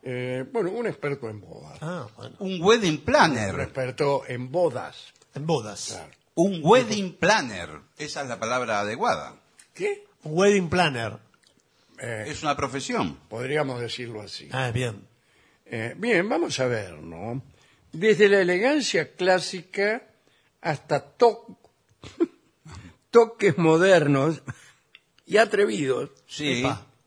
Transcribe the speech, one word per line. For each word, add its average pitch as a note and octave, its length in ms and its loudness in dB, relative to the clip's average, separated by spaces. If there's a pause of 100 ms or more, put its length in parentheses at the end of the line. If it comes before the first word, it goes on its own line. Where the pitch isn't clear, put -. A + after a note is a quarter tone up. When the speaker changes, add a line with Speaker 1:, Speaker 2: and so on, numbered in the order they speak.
Speaker 1:
Eh, B2+ 480 -6
bueno, F#3+ 200 -2
un A#3 160 -4
experto C#3 420 -6
en G#2+ 140 -12
bodas. F2+ 400 -20
Speaker 2:
Ah, D#3 240 -10 (100)
bueno. A2+ 220 -16
Speaker 3:
Un F#3+ 240 -6
wedding F#3+ 400 4
planner. C3+ 520 2
Speaker 1:
Un F2 60 -6
experto C3+ 640 -2
en B2+ 240 -10
bodas. C#3+ 460 -2 (380)
Speaker 2:
En C#3+ 120 -8
bodas. A2 440 -4
Speaker 1:
Claro. F2 200 -12 (260)
Speaker 3:
Un F#3 260 2
wedding G#3 560 2
planner. C3 500 0 (300)
Esa D3+ 240 -8
es C3+ 60 -8
la A#2 120 -8
palabra A2+ 400 -2
adecuada. G#2 540 -4 (400)
Speaker 1:
¿Qué? G4+ 320 -6 (160)
Speaker 2:
Un D#3 160 -4
wedding F#3+ 320 4
planner. C3 480 0 (800)
Speaker 1:
Eh, A2+ 280 -8
Speaker 3:
Es - 140 -10
una C#3+ 140 -2
profesión. C3+ 640 -4 (100)
Speaker 1:
podríamos C3 500 -4
decirlo A#2 440 -10
así. G2+ 300 -16
Speaker 2:
Ah, C3 180 -2
bien. A#2 360 -4 (600)
Speaker 1:
Eh, A2+ 320 -8
bien, G3 320 2
vamos D#4+ 300 -2
a B2+ 60 2
ver, G#2+ 280 -4
¿no? E2 480 -10 (500)
Desde G3 380 4
la G3 100 6
elegancia F#3+ 720 0
clásica F#3+ 880 0 (600)
hasta D3 480 -2
to-, - 480 2 (720)
<laughs> - 800 -20
toques A3+ 480 4
modernos D#3+ 840 4 (840)
y F3+ 100 0
atrevidos. G3+ 720 2 (180)
Speaker 3:
Sí. C#3 340 -4
Speaker 2:
Epa. B2 260 -4 (200)